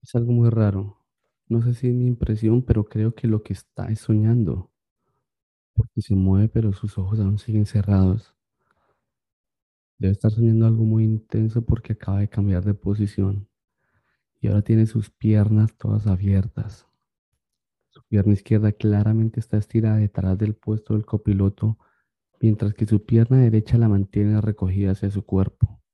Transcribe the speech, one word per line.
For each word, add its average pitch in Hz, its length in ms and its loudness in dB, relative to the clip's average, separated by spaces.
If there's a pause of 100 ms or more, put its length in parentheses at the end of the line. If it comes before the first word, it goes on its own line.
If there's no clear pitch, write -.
Es - 120 -20
algo 120 180 0
muy 117 180 4
raro. 104 480 -2 (500)
No 117 140 0
sé 120 120 0
si 123 140 -4
es 120 60 0
mi 123 120 -2
impresión, 113 560 0
pero 107 220 0
creo 110 300 -4
que - 140 -4
lo 107 140 0
que - 100 -10
está - 340 -12
es 110 140 -6
soñando. 107 720 0 (1040)
Porque - 280 -4
se - 120 -2
mueve, 95 340 2
pero 110 240 -2
sus 101 260 -10
ojos 98 220 -4
aún 101 180 0
siguen 107 280 -2
cerrados. 98 680 0 (1600)
Debe 95 140 0
estar 107 180 0
soñando 113 360 2
algo 113 180 2
muy 110 200 0
intenso 110 600 -2
porque 113 300 -4
acaba 98 260 -6
de 101 80 -2
cambiar 95 360 -2
de 101 100 -2
posición. 98 760 -4 (920)
Y - 80 -2
ahora 104 140 0
tiene 110 240 2
sus 107 240 -4
piernas 107 680 2
todas 104 300 -2
abiertas. 98 800 -2 (1000)
Su - 160 -20
pierna 104 300 2
izquierda 107 380 0
claramente 110 680 0
está - 160 -4
estirada 110 400 0
detrás 95 400 0
del 104 180 -2
puesto 107 400 -6
del 107 120 -2
copiloto, 104 720 -2 (640)
mientras 107 340 0
que 107 120 -4
su 104 180 0
pierna 117 340 4
derecha 113 400 2
la 117 100 4
mantiene 104 520 0
recogida 98 500 -2
hacia 98 200 -4
su 98 140 -6
cuerpo. - 560 -2 (140)